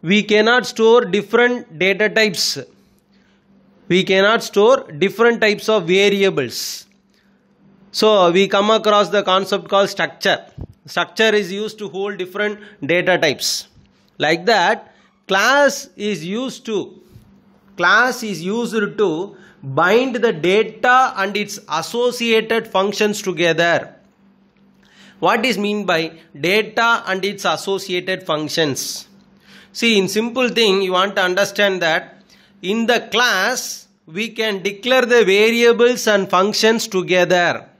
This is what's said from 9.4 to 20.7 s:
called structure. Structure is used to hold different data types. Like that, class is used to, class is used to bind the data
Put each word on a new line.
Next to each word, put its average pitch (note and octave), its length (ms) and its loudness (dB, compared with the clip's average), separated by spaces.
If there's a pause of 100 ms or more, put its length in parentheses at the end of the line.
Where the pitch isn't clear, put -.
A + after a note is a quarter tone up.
called G3 220 2
structure. - 560 -4 (400)
Structure G#3 480 -2
is G3 180 -2
used G#3+ 280 -8
to G#3 100 -12
hold G3 260 -8
different G3+ 440 -6 (200)
data E3+ 380 0
types. - 480 -2 (500)
Like E3 300 -2
that, G#3 480 0 (320)
class C4 720 2
is G#3 280 -6
used A3+ 420 -8
to, G#3 360 -8 (720)
class A3 460 2
is F#3+ 200 -6
used G#3 560 -4
to F#3 380 -2 (260)
bind F#3+ 540 2
the A3+ 160 0
data G3+ 840 2